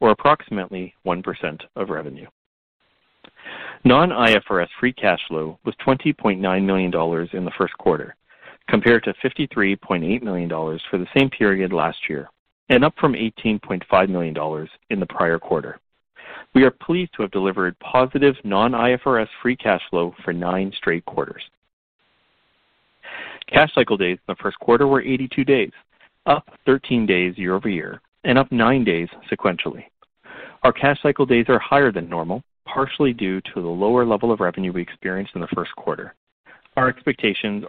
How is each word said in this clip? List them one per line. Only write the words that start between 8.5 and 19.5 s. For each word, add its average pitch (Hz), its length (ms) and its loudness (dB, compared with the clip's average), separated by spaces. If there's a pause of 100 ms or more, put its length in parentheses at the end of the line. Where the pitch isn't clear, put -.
compared 113 360 4
to 98 180 -4
fifty-three 113 540 -2
point 90 260 -4
eight 101 200 -2
million 90 260 -4
dollars 80 420 -6
for 98 80 -2
the 90 80 -6 (100)
same 135 140 4
period 95 420 0
last 80 260 -2 (100)
year, 71 200 -8 (400)
and 127 160 6
up 156 140 2
from 143 160 2
eighteen 110 460 -2
point - 280 -6
five 95 200 4
million 85 260 -2
dollars 78 340 -6 (220)
in 107 80 -2
the 90 80 -2
prior 82 320 0
quarter. 71 400 -4 (760)
We 131 100 8
are 127 60 6
pleased 170 440 -2
to - 80 -4
have 98 80 -4
delivered 95 480 -2
positive 131 640 2
non-I 117 500 2
F 123 140 -2
R 123 140 2
S 107 80 -2 (120)
free 123 160 0